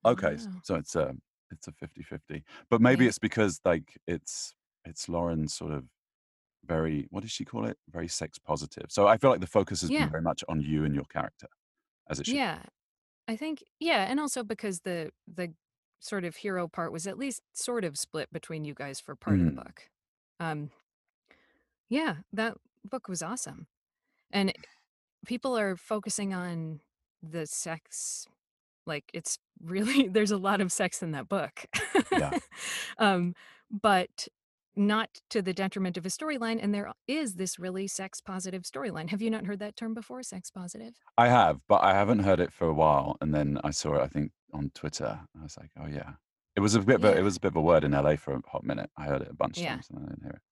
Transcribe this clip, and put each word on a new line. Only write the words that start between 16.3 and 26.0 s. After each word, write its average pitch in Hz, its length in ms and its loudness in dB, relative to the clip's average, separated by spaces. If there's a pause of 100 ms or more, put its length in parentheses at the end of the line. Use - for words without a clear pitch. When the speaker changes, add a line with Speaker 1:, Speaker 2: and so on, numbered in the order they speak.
Speaker 1:
hero 180 300 -4
part 165 260 -4
was 165 140 -6
at 190 100 -8
least 262 260 -8 (100)
sort 233 320 -4
of 143 120 -4
split - 360 -6
between 160 320 -8
you 147 100 -8
guys 139 240 -10
for - 160 -14
part 101 240 2
of 87 60 6
the 78 60 4
Speaker 2:
Mm. 65 120 -10
Speaker 1:
book. - 260 -20 (500)
Um, 151 320 -6 (1160)
yeah, 247 280 -2 (160)
that 220 240 -4 (280)
book 247 240 -10
was 175 140 -6
awesome, 165 440 -10 (640)
and 196 220 2 (720)
people 247 300 -2
are 196 200 0
focusing 202 560 -4